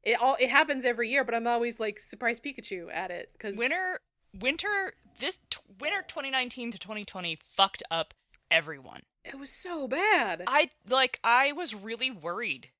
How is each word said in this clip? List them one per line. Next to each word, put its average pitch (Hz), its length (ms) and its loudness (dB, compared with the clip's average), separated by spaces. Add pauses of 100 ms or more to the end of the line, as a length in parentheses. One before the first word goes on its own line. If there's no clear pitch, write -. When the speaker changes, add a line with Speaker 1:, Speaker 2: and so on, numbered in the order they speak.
Speaker 1:
It 226 180 4
all, 262 180 6
it 247 100 4
happens 277 360 4
every 233 240 0
year, 269 160 2
but 226 100 -2
I'm 233 120 0
always, 240 320 0
like, 214 200 -4
surprise 233 400 -4
Pikachu 196 540 -10
at 185 180 -4
it, - 280 -10
'cause 208 180 -6
Speaker 2:
Winter, 349 420 0 (400)
winter, 359 540 0 (260)
this 294 200 -4 (100)
t-, - 80 -6 (220)
winter 370 280 -2
twenty 269 240 -8
nineteen 247 400 -2
to 208 80 -10
twenty 208 240 -8
twenty 175 340 -6 (180)
fucked - 360 4
up 165 220 -2 (360)
everyone. 151 520 0 (240)
Speaker 1:
It 269 140 -12
was 277 120 -8
so 320 380 -6
bad. 262 580 2
Speaker 2:
I, 294 220 4 (180)
like, 254 360 4
I 269 300 6
was 294 200 -4
really 220 380 -4
worried 175 580 -6 (100)